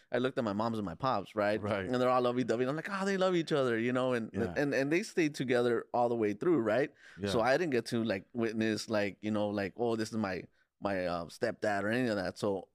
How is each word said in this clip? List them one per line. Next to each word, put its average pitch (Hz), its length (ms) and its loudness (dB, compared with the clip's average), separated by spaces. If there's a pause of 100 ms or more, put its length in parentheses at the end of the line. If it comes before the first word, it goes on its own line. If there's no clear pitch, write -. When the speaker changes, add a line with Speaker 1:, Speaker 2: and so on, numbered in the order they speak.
(120)
Speaker 1:
I 127 60 0
looked 139 200 -2
at 123 60 0
my 104 80 0
moms 110 260 -2
and 104 60 -4
my 82 120 -8
pops, 117 380 -2
right? 104 280 2
Speaker 2:
Right. 101 220 0
Speaker 1:
And 107 100 -2
they're 127 140 2
all 127 140 4
lovey-dovey. 123 420 0
And 127 60 0
I'm 147 60 -4
like, 160 140 -8
"Oh, 196 140 -4
they 196 120 0
love 185 200 2
each 160 160 0
other," 131 260 2
you 120 140 0
know, 127 220 2
and, 113 180 -2
Speaker 2:
Yeah. 98 240 -2
Speaker 1:
and, 143 180 0
and 135 180 2
they 185 120 2
stayed 151 320 0
together 123 580 2
all 120 140 4
the 120 80 0
way 107 160 2
through, 151 260 2
right? 120 320 2 (300)
Speaker 2:
Yeah. 98 100 -2
Speaker 1:
So 113 100 2
I 127 160 4
didn't 170 140 -2
get 117 160 0
to, 117 160 0
like, 98 220 -2 (100)
witness, 110 540 0
like, 104 320 0
you 107 100 -4
know, 104 180 0
like, 101 280 -2
"Oh, 117 180 0
this 110 160 -4
is 113 60 -8
my, 95 260 -2 (380)
my, 95 260 -2
uh, 85 200 -2
stepdad," 104 580 -2
or 101 40 -2
any 123 200 0
of 107 80 0
that. 90 200 -4
So 98 380 -2